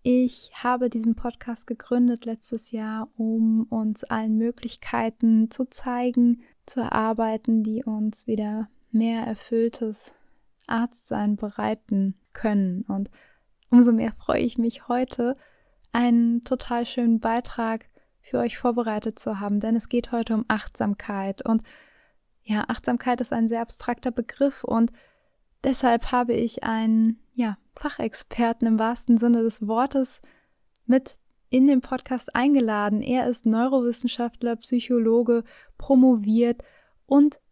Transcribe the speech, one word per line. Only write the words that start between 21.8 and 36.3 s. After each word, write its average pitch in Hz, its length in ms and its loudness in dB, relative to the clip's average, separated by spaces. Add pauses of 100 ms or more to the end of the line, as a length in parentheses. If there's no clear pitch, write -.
ja, 208 280 -4
Achtsamkeit 240 500 -4
ist 240 140 -6
ein 226 160 0
sehr 226 100 -2
abstrakter 240 520 -6
Begriff - 520 -2
und 226 300 0 (720)
deshalb 247 480 0
habe 247 180 0
ich - 320 -2
einen, 220 560 0 (140)
ja, 220 240 -2 (180)
Fachexperten - 920 -4
im 220 140 2
wahrsten 233 380 2
Sinne 233 260 2
des 220 240 -4
Wortes 254 540 -2 (640)
mit 262 320 2 (320)
in 262 180 4
den 269 140 4
Podcast - 520 -8
eingeladen. 220 680 2
Er 254 260 0
ist 240 180 -4
Neurowissenschaftler, 240 1120 0
Psychologe, 233 880 2 (340)
promoviert 240 840 4 (420)